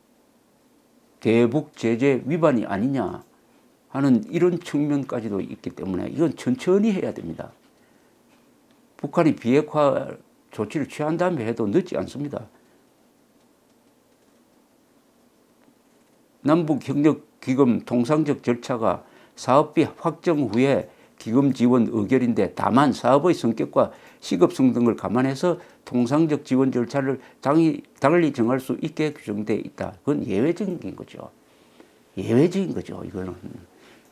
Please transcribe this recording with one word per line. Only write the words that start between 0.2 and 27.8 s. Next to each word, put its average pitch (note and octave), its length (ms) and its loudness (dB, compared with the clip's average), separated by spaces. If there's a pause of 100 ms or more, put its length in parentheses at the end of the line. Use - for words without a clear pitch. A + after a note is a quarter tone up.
대북 A#2 560 2
제재 A#2+ 500 2
위반이 D3+ 400 2
아니냐 G#2 560 -4 (680)
하는 C3 400 2
이런 E3+ 280 2
측면까지도 C3 840 -4
있기 - 300 -10
때문에 F#2+ 380 -6
이건 D#3 260 0
천천히 F#3+ 580 0
해야 D3+ 220 -4
됩니다. E2 380 -10 (1400)
북한이 D#3+ 400 0
비핵화 D3 800 0 (340)
조치를 A#2 380 -6
취한 D#3 280 -4
다음에 E3+ 300 -2
해도 A#2 200 -2
늦지 D3+ 300 -2
않습니다. A#2 500 -8 (4000)
남북협력 D3 1000 0
기금 B2+ 440 2
통상적 C#3 580 0
절차가 A#2+ 600 -2 (320)
사업비 D3+ 480 2 (140)
확정 D#3+ 500 -2
후에 A#2+ 420 0 (280)
기금 C3 340 2
지원 A#2+ 360 4
의결인데 A2 640 0
다만 B2 380 2
사업의 C#3+ 420 2
성격과 B2+ 580 0 (260)
시급성 C3+ 540 2
등을 A#2 240 2
감안해서 C3+ 640 0 (240)
통상적 C#3 600 0
지원 C3 280 2
절차를 C3 480 -2 (200)
당이, D#3 420 2 (180)